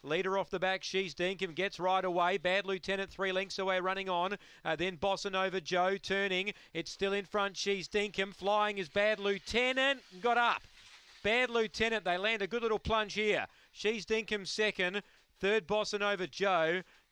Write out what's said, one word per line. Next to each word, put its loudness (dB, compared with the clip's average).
Leader 0
off -2
the -2
back, -2
She's -2
Dinkum -4
gets -2
right 2
away. 2
Bad 0
Lieutenant -4
three -2
lengths -4
away, 0
running -2
on. 0
Uh, 0
then -2
Bossa -2
Nova 0
Joe 0
turning. -2
It's -6
still -2
in -2
front, -2
She's -2
Dinkum. -2
Flying 0
is -4
Bad 2
Lieutenant. 0
Got 2
up. 2
Bad 2
Lieutenant, 0
they 2
land 0
a -2
good -2
little 2
plunge 0
here. 2
She's -2
Dinkum -2
second. 0
Third, 2
Bossa 0
Nova 0
Joe. 2